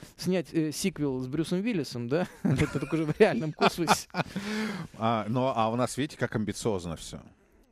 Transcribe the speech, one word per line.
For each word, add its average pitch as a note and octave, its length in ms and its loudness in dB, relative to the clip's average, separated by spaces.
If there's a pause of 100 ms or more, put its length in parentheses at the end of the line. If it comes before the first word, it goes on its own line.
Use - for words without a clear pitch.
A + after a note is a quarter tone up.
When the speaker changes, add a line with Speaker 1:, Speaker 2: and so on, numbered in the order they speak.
(160)
Speaker 1:
снять, F3 380 -2
э, D#3 160 2
сиквел C#3+ 480 -2
с B2+ 80 -4
Брюсом D#3 360 0
Уиллисом, C#3+ 460 -2
да, E3 200 0 (160)
<laughs> D3+ 240 4
это - 100 -2
только D3 160 -4
уже D#3+ 120 0
в D3+ 140 -2
реальном D#3+ 320 4
космосе. D#3+ 600 2
Speaker 2:
<laughs> G3+ 840 -4
А, A2 300 2
ну, B2+ 240 2
а A2+ 180 2
у A2+ 60 -2
нас, B2 200 0
видите, - 200 -4
как - 200 -2
амбициозно G2 580 -2
всё. - 240 -12 (540)